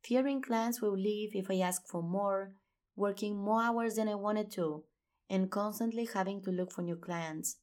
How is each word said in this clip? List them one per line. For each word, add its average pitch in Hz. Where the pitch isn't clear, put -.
fearing 262
clients 233
will 208
leave 208
if 190
I 190
ask 180
for 170
more, 196
working 202
more 214
hours 233
than 220
I 208
wanted 208
to, 156
and 190
constantly 226
having 196
to 190
look 180
for 180
new 170
clients. 165